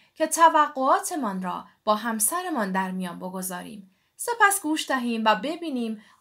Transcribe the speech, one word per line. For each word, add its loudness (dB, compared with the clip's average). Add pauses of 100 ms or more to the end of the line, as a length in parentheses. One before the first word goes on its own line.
(140)
که 0
توقعاتمان 4
را -8 (200)
با 4
همسرمان -2
در 0
میان -6
بگذاریم، -10 (220)
سپس 2
گوش -2
دهیم -2
و 6
ببینیم -6 (180)